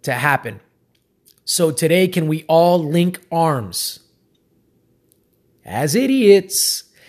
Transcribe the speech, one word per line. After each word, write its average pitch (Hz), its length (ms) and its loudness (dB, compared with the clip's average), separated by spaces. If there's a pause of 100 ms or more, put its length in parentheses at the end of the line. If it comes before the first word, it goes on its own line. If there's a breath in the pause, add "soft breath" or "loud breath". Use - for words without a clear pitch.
to 143 100 -6
happen. 127 480 -2 (840)
So 165 260 0
today, 170 380 0
can 165 180 -2
we 156 220 -4
all 170 280 4
link 175 440 -2 (100)
arms 147 680 -4 (1600)
as 135 320 -4
idiots 226 880 2 (260 soft breath)